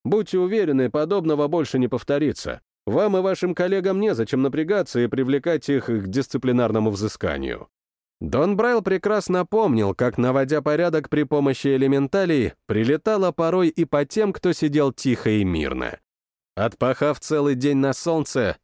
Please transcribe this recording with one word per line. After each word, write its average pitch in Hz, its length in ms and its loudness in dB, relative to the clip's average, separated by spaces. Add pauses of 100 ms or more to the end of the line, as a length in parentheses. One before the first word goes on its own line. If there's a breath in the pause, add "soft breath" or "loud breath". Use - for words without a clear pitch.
Будьте 185 340 0
уверены, 180 500 0
подобного 156 580 0
больше 151 300 -2
не 123 100 2
повторится. 131 720 -4 (240)
Вам 190 320 2
и 185 40 2
вашим 185 320 -2
коллегам 190 460 0
незачем 135 420 0
напрягаться 156 600 0
и 120 60 2
привлекать 135 600 0
их 139 160 0
к 107 220 -2
дисциплинарному 120 800 0
взысканию». 71 800 -6 (540)
Дон 156 360 0
Брайл 233 240 2
прекрасно 185 640 0
помнил, 123 500 2
как, 123 220 -2
наводя 135 440 0
порядок 151 480 0
при 151 140 0
помощи 143 440 0
элементалей, 139 840 2 (120)
прилетало 156 640 0
порой 170 380 0
и 160 160 0
по 147 180 0
тем, 202 300 0
кто - 180 -2
сидел 147 400 2
тихо - 380 0
и 107 160 4
мирно. 65 540 -4 (600)
Отпахав 127 640 -2
целый 143 340 0
день 135 220 2
на 135 160 2
солнце, 143 720 -2